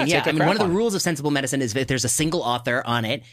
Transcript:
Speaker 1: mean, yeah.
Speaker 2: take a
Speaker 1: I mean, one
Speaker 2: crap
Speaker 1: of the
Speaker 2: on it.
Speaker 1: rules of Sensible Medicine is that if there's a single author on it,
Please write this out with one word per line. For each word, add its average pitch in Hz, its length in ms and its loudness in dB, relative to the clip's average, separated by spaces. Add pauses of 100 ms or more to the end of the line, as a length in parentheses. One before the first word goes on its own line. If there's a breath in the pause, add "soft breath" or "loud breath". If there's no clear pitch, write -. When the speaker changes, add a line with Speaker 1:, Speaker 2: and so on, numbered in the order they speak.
Speaker 1:
mean, 143 80 0
yeah. 170 100 2
Speaker 2:
take 120 80 -2
a - 20 2
Speaker 1:
I - 40 2
mean, 160 120 0
one - 40 4
Speaker 2:
crap 190 40 2
Speaker 1:
of 214 60 0
the 208 60 2
Speaker 2:
on 175 60 2
it. 175 40 2
Speaker 1:
rules 220 180 2
of 185 80 -2
Sensible 151 300 -2
Medicine 135 320 0
is 113 100 -2
that 135 80 -2
if 120 60 -2
there's 131 180 0
a 123 40 0
single 156 340 0
author 120 420 0
on 117 200 0
it, 123 280 -4